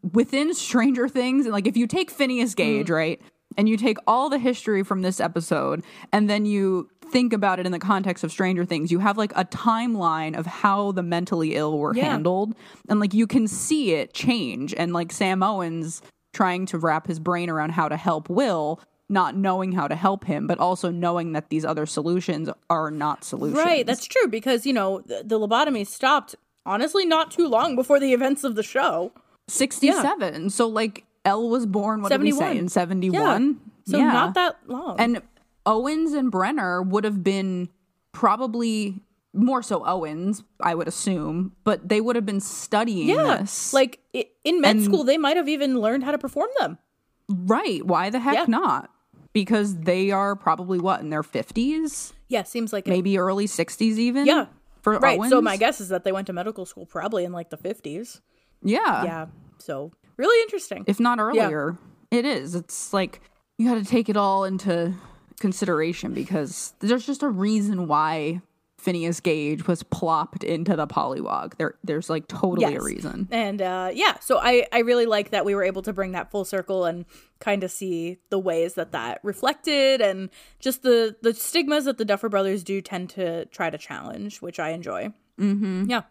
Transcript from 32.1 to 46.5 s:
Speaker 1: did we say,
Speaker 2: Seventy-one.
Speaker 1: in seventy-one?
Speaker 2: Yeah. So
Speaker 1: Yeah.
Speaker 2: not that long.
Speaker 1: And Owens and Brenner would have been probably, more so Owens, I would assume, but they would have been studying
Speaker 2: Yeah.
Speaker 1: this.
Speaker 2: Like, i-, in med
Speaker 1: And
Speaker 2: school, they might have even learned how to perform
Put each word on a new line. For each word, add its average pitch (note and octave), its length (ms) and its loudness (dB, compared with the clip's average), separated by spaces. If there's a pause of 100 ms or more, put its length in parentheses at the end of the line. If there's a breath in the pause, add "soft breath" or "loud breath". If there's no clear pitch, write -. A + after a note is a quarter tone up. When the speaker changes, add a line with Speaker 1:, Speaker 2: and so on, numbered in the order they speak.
Speaker 1:
did C4+ 80 4
we D4+ 120 4
say, C#4 80 2
Speaker 2:
Seventy-one. E4 180 0
Speaker 1:
in F3+ 120 -2
seventy-one? G3+ 880 2 (260)
Speaker 2:
Yeah. - 60 -4
So D4 80 2
Speaker 1:
Yeah. B3 120 6
Speaker 2:
not A#3+ 220 2
that F4+ 240 0 (100)
long. C4 320 -6
Speaker 1:
And A#3 220 2 (460)
Owens C#4+ 460 2
and C4 180 0
Brenner F#3 500 0
would F#3+ 220 0
have G#3 200 -2
been F#3+ 460 0 (420)
probably, A3 920 0 (320)
more B3 260 4
so G3 240 -2
Owens, F3 580 -2 (160)
I E3+ 140 0
would E3 140 -2
assume, F3 640 -2 (120)
but G3+ 260 0
they G#3+ 120 4
would A#3 140 0
have A3+ 100 0
been G3+ 140 -2
studying G#3+ 720 -2
Speaker 2:
Yeah. A#4 280 4
Speaker 1:
this. - 340 -6
Speaker 2:
Like, C4+ 280 2 (160)
i-, B3+ 100 -2 (180)
in E4 180 4
med G#3+ 160 6
Speaker 1:
And G#3 80 2
Speaker 2:
school, G3+ 180 4
they C#4 160 4
might D4+ 180 2
have D#4 100 0
even C#4 320 0
learned A#3 260 0
how C#4+ 60 -2
to D4+ 60 0
perform D4 320 -4 (100)